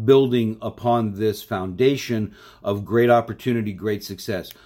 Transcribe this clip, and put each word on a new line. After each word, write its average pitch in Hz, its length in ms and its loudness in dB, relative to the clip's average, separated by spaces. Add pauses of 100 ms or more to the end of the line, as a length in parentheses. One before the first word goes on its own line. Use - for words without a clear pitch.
building 120 580 4
upon 113 520 -2
this 104 280 -2
foundation 107 880 -2 (300)
of 101 220 -2
great 117 260 4
opportunity, 113 600 0
great 104 320 -4
success. 92 480 -8 (140)